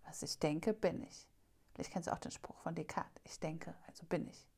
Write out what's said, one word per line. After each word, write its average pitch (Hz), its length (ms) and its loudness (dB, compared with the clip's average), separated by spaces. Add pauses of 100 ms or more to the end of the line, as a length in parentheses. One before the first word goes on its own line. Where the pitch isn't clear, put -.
Was - 160 -6
ich - 160 0
denke, 160 340 6
bin 196 300 4
ich. - 260 -12 (460)
Vielleicht - 180 -4
kennst 175 160 0
du - 40 4
auch - 60 0
den - 120 -6
Spruch - 280 -10
von 160 160 -2
Descartes. - 500 -2
Ich - 160 -12
denke, 160 340 -2 (140)
also - 180 -14
bin - 220 2
ich. - 300 -16